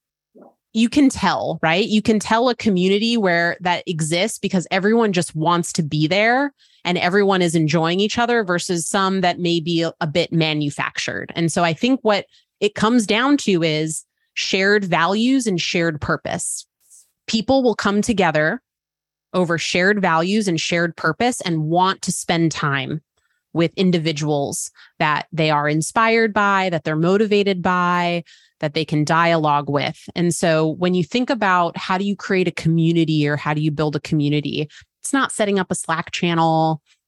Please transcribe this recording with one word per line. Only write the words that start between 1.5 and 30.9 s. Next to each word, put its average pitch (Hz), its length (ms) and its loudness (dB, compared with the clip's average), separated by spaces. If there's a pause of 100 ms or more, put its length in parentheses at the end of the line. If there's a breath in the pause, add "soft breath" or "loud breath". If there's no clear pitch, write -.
right? 170 260 2
You 214 140 2
can 214 200 2
tell 233 280 2
a 240 60 0
community 202 600 2
where 175 440 0
that 175 280 -2
exists 170 500 -2
because 190 320 -2
everyone 214 420 2
just 170 220 -2
wants 165 380 0
to 170 100 -2
be 151 240 0
there 233 480 0 (300 soft breath)
and 175 120 0
everyone 190 460 2
is 170 120 2
enjoying 165 460 2
each 214 180 -2
other 240 260 0
versus 175 420 -2
some 190 340 0
that 175 180 0
may 170 220 0
be 165 220 -2
a, 165 180 -2
a 170 60 -2
bit 151 260 -2
manufactured. 151 1000 -2
And 170 160 0
so 175 140 0
I 165 80 2
think 240 300 0
what 208 240 0 (340 soft breath)
it 208 140 0
comes 220 320 2
down 254 320 2
to 175 240 0
is 156 420 -2 (300)
shared 196 500 0
values 214 600 2
and 180 140 0
shared 165 400 -2
purpose. - 680 -6 (600)
People 262 360 2
will 233 120 2
come 202 260 0
together 180 640 0 (720)
over 170 240 0
shared 190 420 0
values 185 480 2
and 165 120 0
shared 170 360 -2
purpose 233 440 -2
and 160 240 -2
want 180 380 0
to 190 100 -4
spend 165 400 0
time 139 480 -4 (520)
with 165 220 0
individuals 151 960 -2 (300 loud breath)
that 151 320 0
they 156 180 0
are 147 180 0
inspired 226 640 0
by, 196 380 0
that 165 140 -2
they're 156 120 -2
motivated 196 640 2
by, 175 600 0 (380 soft breath)
that 147 140 -4
they 160 100 0
can 151 200 0
dialogue 156 640 2
with. 139 300 -2 (160)
And 175 200 0
so 160 340 2
when 180 260 -2